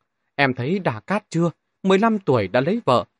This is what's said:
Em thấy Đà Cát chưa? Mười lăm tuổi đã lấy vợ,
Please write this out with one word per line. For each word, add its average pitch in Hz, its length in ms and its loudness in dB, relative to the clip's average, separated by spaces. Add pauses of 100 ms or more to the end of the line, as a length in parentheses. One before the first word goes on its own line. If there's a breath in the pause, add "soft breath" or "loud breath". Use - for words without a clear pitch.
(360)
Em 135 180 0
thấy 147 260 -4
Đà 139 200 -4
Cát 196 300 -6
chưa? 165 220 -2 (320)
Mười 190 160 2
lăm 220 200 2
tuổi 117 280 0
đã 123 140 0
lấy 202 240 -2
vợ, 120 200 2 (140)